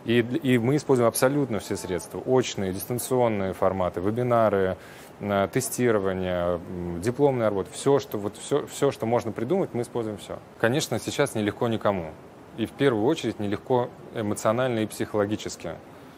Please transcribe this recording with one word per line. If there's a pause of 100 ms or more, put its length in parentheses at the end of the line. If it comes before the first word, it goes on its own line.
И,
и
мы
используем
абсолютно
все
средства.
Очные,
дистанционные
форматы,
вебинары, (420)
э,
тестирование, (100)
м,
дипломная
работа.
Все,
что,
вот,
все,
все,
что
можно
придумать,
мы
используем
все. (220)
Конечно,
сейчас
нелегко
никому. (460)
И
в
первую
очередь
нелегко (260)
эмоционально
и
психологически. (480)